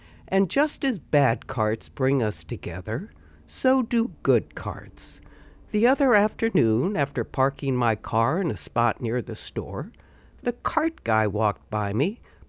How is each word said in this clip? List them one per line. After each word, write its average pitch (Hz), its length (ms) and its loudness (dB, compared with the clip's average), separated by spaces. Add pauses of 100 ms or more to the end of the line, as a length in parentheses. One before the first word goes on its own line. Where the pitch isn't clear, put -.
(280)
And 196 200 2
just 294 360 0
as 233 160 -2
bad 135 480 2
carts 110 400 -2
bring 131 340 0
us 107 220 -2
together, 107 680 -8 (380)
so 262 340 2
do 226 300 -2 (100)
good 123 320 2
carts. - 640 -12 (520)
The 214 120 2
other 262 300 4
afternoon, 185 840 2
after 139 280 -2
parking 135 500 -2
my 117 220 2
car 120 440 0
in 156 120 -2
a 98 40 -4
spot - 440 -2
near 120 200 -2
the 107 140 -8
store, 101 560 -8 (520)
the 240 100 -2
cart - 500 -4
guy 110 240 2
walked 104 440 -2
by 104 220 -2
me, 165 280 -2 (280)